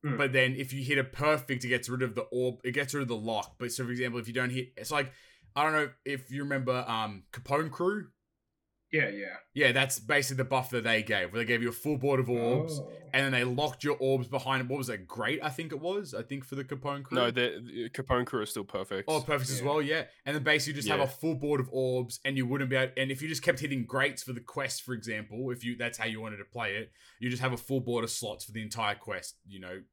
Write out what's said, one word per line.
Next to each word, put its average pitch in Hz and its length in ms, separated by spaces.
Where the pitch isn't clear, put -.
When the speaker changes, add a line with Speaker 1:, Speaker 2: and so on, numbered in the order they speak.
Speaker 1:
Hmm. 139 140
Speaker 2:
But 139 160
then 131 220
if 131 180
you 135 100
hit 139 140
a 135 60
perfect, 135 640
it 120 40
gets 120 200
rid 127 120
of 117 140
the 117 80
orb, 127 400
it 127 80
gets 139 220
rid 143 80
of 131 80
the 117 60
lock. 107 420
But 120 140
so, 127 140
for 120 60
example, 123 280
if 113 80
you 127 60
don't 127 180
hit, 127 260
it's 110 140
like, 143 200
I 147 80
don't 156 100
know 147 160
if 135 280
you 139 120
remember, 127 440
um, 107 440
Capone 143 400
Crew. 190 360
Speaker 1:
Yeah, 135 180
yeah. 101 260
Speaker 2:
Yeah, 135 180
that's 131 280
basically 131 380
the 131 120
buff 127 200
that 120 140
they 113 180
gave, 98 320
where 113 80
they 117 40
gave 117 160
you 120 80
a 120 40
full 147 240
board 135 220
of 127 100
orbs, 131 500
Speaker 1:
Oh. - 100
Speaker 2:
and 135 120
then 135 60
they 123 120
locked 127 400
your 147 140
orbs 135 300
behind, 131 420
what 139 80
was 127 100
that, 98 200
Great, 117 360
I 151 60
think 160 240
it 151 80
was, 185 320
I 113 80
think, 135 240
for - 100
the 139 80
Capone 139 400
Crew. 131 140
Speaker 3:
No, 120 140
the, 117 340
the 113 240
Capone 127 360
Crew 120 180
is 104 80
still 104 120
perfect. 98 460
Speaker 2:
Oh, 156 120
perfect 131 280
as 127 120
Speaker 1:
Yeah. 127 60
Speaker 2:
well, 151 140
yeah. 151 220
And 143 100
then 143 80
basically 151 300
you - 40
just 143 120
have 151 100
Speaker 3:
Yeah. 139 60
Speaker 2:
a 131 40
full 160 260
board 143 240
of 131 120
orbs, 127 520
and 135 140
you 131 80
wouldn't 135 240
be 135 60
able, 131 200
and 135 160
if 131 100
you 156 60
just 156 160
kept 147 160
hitting 139 260
Greats 135 380
for 127 100
the 120 80
quest, 127 420
for 127 100
example, 110 580
if 120 140
you, 120 100
that's 117 220
how 113 80
you 110 160
wanted 110 160
to 101 80
play 107 300
it, 113 160
you 123 100
just 123 120
have 131 120
a 117 40
full 135 240
board 120 240
of 110 60
slots 107 340
for 104 80
the 113 80
entire 107 340
quest, - 400
you 98 120
know 92 220